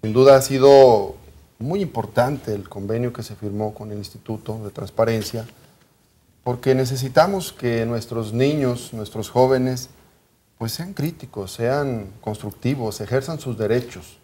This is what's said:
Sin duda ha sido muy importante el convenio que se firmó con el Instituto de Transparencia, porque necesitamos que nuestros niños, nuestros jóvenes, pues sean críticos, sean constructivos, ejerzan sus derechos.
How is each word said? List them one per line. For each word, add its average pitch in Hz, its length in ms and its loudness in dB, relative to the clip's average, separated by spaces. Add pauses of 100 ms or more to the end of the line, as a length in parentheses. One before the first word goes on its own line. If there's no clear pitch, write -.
Sin 110 100 -4
duda 131 240 8
ha 127 60 6
sido 131 720 8 (420)
muy 160 220 -4
importante 120 720 -2
el 101 140 -10
convenio 113 440 -4
que 117 120 -12
se 107 100 -16
firmó 107 400 -8
con 107 160 -14
el 104 80 -10
Instituto 107 640 -12
de 104 80 -12
Transparencia, 113 760 -4 (1000)
porque 123 320 0
necesitamos 135 760 0
que 117 340 -2
nuestros 113 460 -6
niños, 131 600 -2
nuestros 110 380 -10
jóvenes, 127 580 0 (720)
pues 113 140 -8
sean 180 200 -12
críticos, 131 600 -8
sean 123 540 -4 (120)
constructivos, 110 800 -6
ejerzan 131 400 -4
sus 117 180 -10
derechos. 113 640 -6